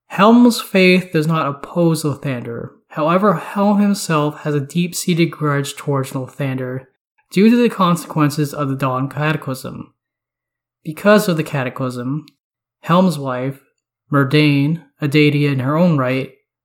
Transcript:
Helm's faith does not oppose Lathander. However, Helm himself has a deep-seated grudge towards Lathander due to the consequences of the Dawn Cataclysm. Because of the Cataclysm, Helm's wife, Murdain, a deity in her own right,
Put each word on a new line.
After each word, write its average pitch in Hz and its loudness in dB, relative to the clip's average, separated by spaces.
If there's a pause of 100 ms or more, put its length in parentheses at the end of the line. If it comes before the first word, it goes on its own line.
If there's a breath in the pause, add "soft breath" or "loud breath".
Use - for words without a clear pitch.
Helm's 226 4
faith 185 2
does 151 0
not 160 0
oppose 160 -2
Lathander. 123 -6 (200)
However, 175 0
Helm 202 0
himself 165 0
has 151 -4
a 147 0
deep-seated 170 -2
grudge 143 -4
towards 135 -4
Lathander 131 -8 (440)
due 202 4
to 240 4
the 240 4
consequences 156 -2
of 147 -6
the 135 -4
Dawn 131 -4
Cataclysm. 147 -8 (880)
Because 202 2
of 170 0
the 156 -4
Cataclysm, 127 -6 (540)
Helm's 180 2
wife, 135 -6 (500)
Murdain, 143 2 (160)
a 151 -2
deity 147 2
in 139 -2
her 139 -2
own 170 4
right, 131 -2 (320)